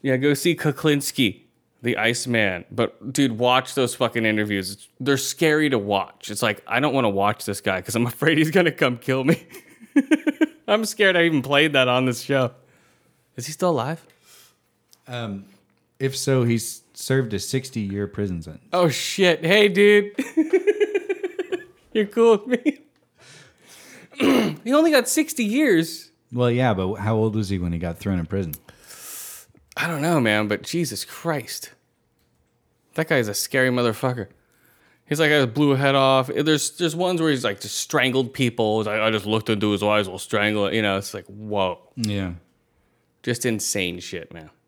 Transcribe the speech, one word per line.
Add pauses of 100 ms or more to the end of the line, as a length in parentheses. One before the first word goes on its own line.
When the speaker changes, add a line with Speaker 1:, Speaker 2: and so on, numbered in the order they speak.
Speaker 1:
Yeah,
go
see
Kuklinski, (420)
the
Iceman.
But,
dude,
watch
those
fucking
interviews. (120)
They're
scary
to
watch.
It's
like,
I
don't
wanna
watch
this
guy
'cause
I'm
afraid
he's
gonna
come
kill
me. (640)
<laughs>
I'm
scared
I
even
played
that
on
this
show. (840)
Is
he
still
alive? (1040)
Speaker 2:
Um, (540)
if
so,
he's (120)
served
a
sixty-year
prison
sentence.
Speaker 1:
Oh,
shit.
Hey,
dude. (920)
<laughs>
You're
cool
with
me? (1400)
<clears throat>
He
only
got
sixty
years. (220)
Speaker 2:
Well,
yeah,
but
how
old
was
he
when
he
got
thrown
in
prison? (1200)
Speaker 1:
I
don't
know,
man,
but
Jesus
Christ. (1200)
That
guy's
a
scary
motherfucker. (800)
He's
like,
"I
blew
a
head
off."
There's,
there's
ones
where
he's,
like,
just
strangled
people.
He's
like,
"I
just
looked
into
his
eyes
while
strangling."
You
know,
it's
like,
whoa. (160)
Speaker 2:
Yeah. (880)
Speaker 1:
Just
insane
shit,
man. (200)